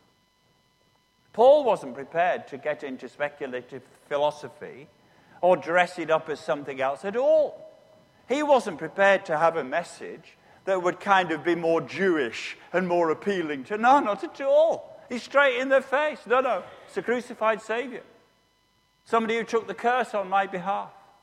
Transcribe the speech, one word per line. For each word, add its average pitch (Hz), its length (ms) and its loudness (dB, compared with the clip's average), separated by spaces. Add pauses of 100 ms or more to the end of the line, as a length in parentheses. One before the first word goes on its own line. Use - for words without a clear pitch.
(1300)
Paul 269 320 6
wasn't 165 300 0
prepared 139 540 -2
to 139 80 -12
get 143 260 -6
into 131 260 -10
speculative 135 760 -8 (260)
philosophy 143 800 -6 (540)
or 180 120 6
dress 175 440 0
it 156 120 -6
up 160 200 0
as 139 100 -6
something 143 400 -6
else 139 240 -2
at 202 100 -6
all. 294 540 0 (580)
He 285 160 0
wasn't 233 360 2
prepared 190 480 2
to 160 100 -2
have 165 200 4
a 147 80 -4
message 135 720 -10 (260)
that 185 180 -2
would 175 160 -2
kind 190 320 2
of 147 140 -4
be 175 100 2
more 165 280 0
Jewish 143 760 -2 (160)
and 180 160 0
more 175 220 2
appealing 156 540 -4
to, 208 120 -6
no, 254 240 6
not 202 240 -4
at - 160 -14
all. 285 580 2 (120)
He's 240 120 -6
straight 269 380 2
in 269 80 -2
their 269 140 4
face. 294 440 -2
No, 240 140 2
no, 233 220 -2 (240)
it's - 100 -12
a 185 60 -4
crucified 220 580 -2
Savior. 240 420 -8 (1000)
Somebody 226 320 0
who 226 80 -4
took 226 220 -2
the 190 80 -10
curse 240 400 0
on 196 160 -4
my 196 160 0
behalf. 190 440 -6 (320)